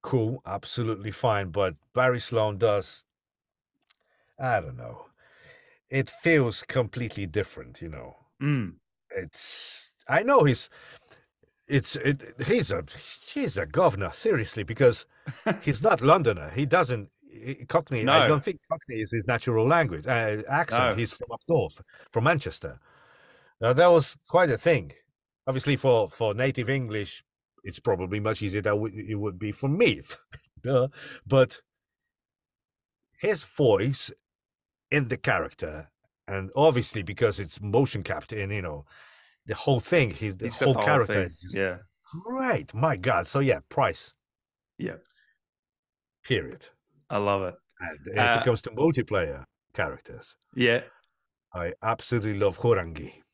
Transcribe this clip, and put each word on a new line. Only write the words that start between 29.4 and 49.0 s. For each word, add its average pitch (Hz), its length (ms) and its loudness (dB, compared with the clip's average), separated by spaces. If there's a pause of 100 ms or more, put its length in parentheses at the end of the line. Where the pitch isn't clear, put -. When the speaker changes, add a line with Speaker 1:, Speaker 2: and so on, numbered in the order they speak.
Speaker 1:
for - 160 -4
me. 165 340 2 (300)
<laughs> - 300 -20
Duh. 131 260 2 (380)
But 131 340 4 (1600)
his 202 240 0
voice 120 640 2 (800)
in 139 180 0
the 117 80 -2
character, 78 760 -4 (360)
and 95 280 -6
obviously 127 480 2
because 101 380 -2
it's 85 200 -10
motion 107 420 0
capped - 300 -8
and, 101 200 -6
you 101 100 -4
know, 73 220 -10 (600)
the 107 80 -6
whole 127 260 0
thing, 139 300 2
his, 98 260 -6
the 113 100 -8
Speaker 2:
He's 120 100 -8
got 135 100 0
Speaker 1:
whole 135 80 4
Speaker 2:
the - 60 0
whole 104 60 2
Speaker 1:
character 120 280 2
Speaker 2:
thing. 95 100 2
Speaker 1:
is - 160 -10
just 90 160 -10
Speaker 2:
Yeah. 92 220 -2 (460)
Speaker 1:
great. 247 500 -4
My 127 220 0
God. 90 300 0
So, 139 140 -2
yeah, 131 280 2
Price. - 440 -2 (640)
Speaker 2:
Yeah. - 180 -8 (1300)
Speaker 1:
Period. - 440 -4 (440)
Speaker 2:
I 104 80 -2
love 101 240 0
it. 90 120 -6 (260)
Speaker 1:
And 80 260 -10
if 101 120 -6
Speaker 2:
Uh, 117 220 4
Speaker 1:
it - 40 -4
comes 120 180 2
to 120 80 -10
multiplayer 107 760 0 (280)